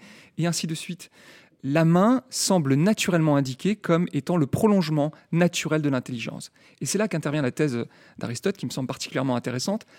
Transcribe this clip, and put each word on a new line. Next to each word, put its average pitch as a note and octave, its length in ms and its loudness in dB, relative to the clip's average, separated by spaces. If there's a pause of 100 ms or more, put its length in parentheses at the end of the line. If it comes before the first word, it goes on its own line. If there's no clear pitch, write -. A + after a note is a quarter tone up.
(380)
et D#3 80 0
ainsi E3+ 220 -2
de D#3+ 80 -6
suite, - 340 -12 (540)
la D3+ 220 2
main G3+ 440 4
semble D3 460 2
naturellement D#3+ 640 2
indiquée C#3 380 -2
comme E3+ 380 0
étant D#3+ 240 -2
le D3 100 2
prolongement D#3 640 2 (200)
naturel E3 500 2
de D3 80 0
l'intelligence. B2 640 -6 (300)
Et D3 40 -6
c'est - 120 -2
là G#3+ 100 0
qu'intervient D3+ 340 -2
la B2+ 100 0
thèse B2 340 -2 (320)
d'Aristote, A2+ 400 -6
qui - 80 -10
me A#2+ 60 -6
semble C3 160 -6
particulièrement C3 480 -2
intéressante, B2+ 500 -4 (120)